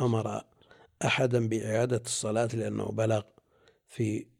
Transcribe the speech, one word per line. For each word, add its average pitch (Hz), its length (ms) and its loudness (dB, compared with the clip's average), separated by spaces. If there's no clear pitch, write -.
أمر 110 420 0
أحدا 120 440 2
بإعادة 113 560 0
الصلاة 113 500 0
لأنه 104 320 -2
بلغ 107 360 0
في 110 380 -4